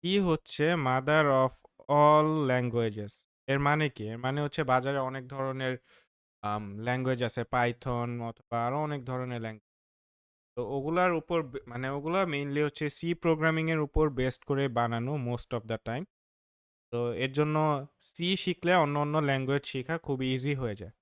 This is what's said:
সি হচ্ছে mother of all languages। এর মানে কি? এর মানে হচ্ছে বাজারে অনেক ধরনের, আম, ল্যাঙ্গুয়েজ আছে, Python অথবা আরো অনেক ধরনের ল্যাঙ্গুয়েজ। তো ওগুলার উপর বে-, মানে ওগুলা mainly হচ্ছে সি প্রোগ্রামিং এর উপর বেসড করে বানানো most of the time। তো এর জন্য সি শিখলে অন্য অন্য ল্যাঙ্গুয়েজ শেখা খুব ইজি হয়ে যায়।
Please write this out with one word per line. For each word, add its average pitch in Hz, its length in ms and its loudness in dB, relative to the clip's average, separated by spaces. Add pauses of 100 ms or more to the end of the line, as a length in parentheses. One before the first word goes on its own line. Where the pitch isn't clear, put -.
সি 190 180 2
হচ্ছে 165 540 2
mother 143 500 2
of 131 280 4 (280)
all 151 680 6
languages। 117 640 0 (340)
এর 139 120 0
মানে 147 300 2
কি? 107 180 -8
এর 113 120 -8
মানে 135 240 -2
হচ্ছে 143 220 -2
বাজারে 131 340 2
অনেক 131 300 -6
ধরনের, 131 500 -4 (640)
আম, 104 360 -6
ল্যাঙ্গুয়েজ 127 440 0
আছে, 120 200 -2
Python 120 800 -2
অথবা 117 440 -6
আরো 139 160 -2
অনেক 147 220 -6
ধরনের 127 360 -6
ল্যাঙ্গুয়েজ। 110 300 -12 (840)
তো 123 220 -4
ওগুলার 175 340 2
উপর 165 300 0
বে-, 131 240 -10
মানে 123 240 -6
ওগুলা 160 340 0
mainly 143 400 -2
হচ্ছে 147 240 -4
সি 165 260 -4
প্রোগ্রামিং 160 560 2
এর 160 80 2
উপর 151 320 2
বেসড 127 340 -2
করে 139 240 0
বানানো 117 480 0
most 120 340 -4
of 117 120 -4
the 113 160 -4
time। 127 260 -6 (840)
তো 120 220 -2
এর 131 200 -2
জন্য 151 540 2 (140)
সি 180 360 -2
শিখলে 175 380 0
অন্য 147 240 4
অন্য 147 200 0
ল্যাঙ্গুয়েজ 139 460 0
শেখা 147 340 -6
খুব 131 240 -4
ইজি 131 320 0
হয়ে 120 220 -4
যায়। 95 260 -14